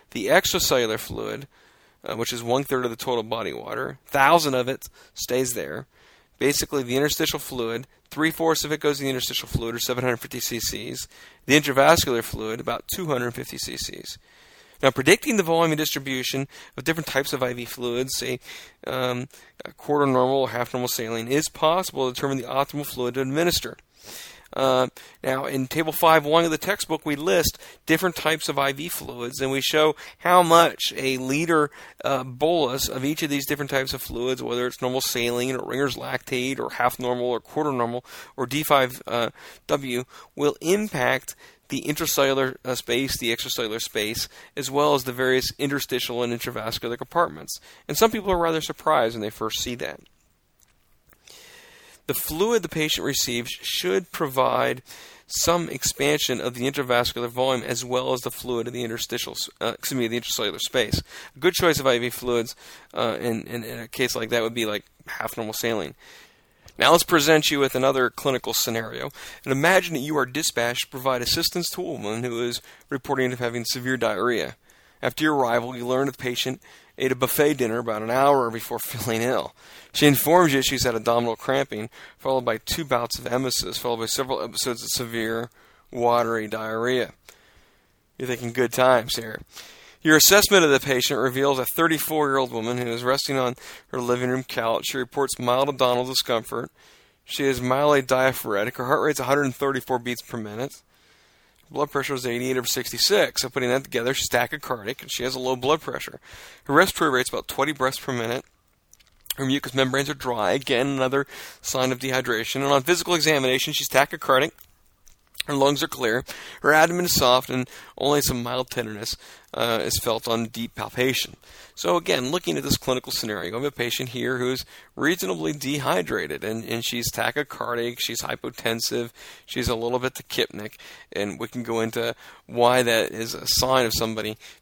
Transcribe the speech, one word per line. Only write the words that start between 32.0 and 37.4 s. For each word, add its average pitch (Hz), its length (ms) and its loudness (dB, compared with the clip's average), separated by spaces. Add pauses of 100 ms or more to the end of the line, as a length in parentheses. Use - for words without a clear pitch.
uh, 131 220 -2
bolus 135 640 0
of 131 160 -4
each 156 180 -2
of 147 60 0
these 139 180 -2
different 143 240 -4
types 135 220 -2
of 131 80 -8
fluids, 123 420 -4
whether 120 240 -2
it's - 140 -10
normal 127 200 -2
saline 120 540 -2
or - 120 -6
Ringer's 131 280 -2
lactate 131 640 -4
or 117 120 -6
half 123 280 0
normal 123 280 0
or 120 120 0
quarter 151 320 -2